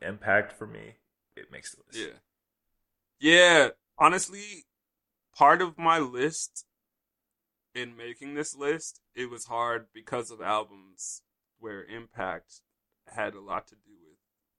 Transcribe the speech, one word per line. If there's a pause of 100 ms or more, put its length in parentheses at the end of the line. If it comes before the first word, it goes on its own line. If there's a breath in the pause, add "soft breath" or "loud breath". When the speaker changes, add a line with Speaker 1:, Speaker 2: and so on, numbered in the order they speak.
Speaker 1:
impact
for
me, (360)
it
makes
the
list.
Speaker 2:
Yeah. (1000)
Yeah. (280)
Honestly, (680)
part
of
my
list (1080)
in
making
this
list, (140)
it
was
hard
because
of
albums (360)
where
impact (440)
had
a
lot
to
do
with (400)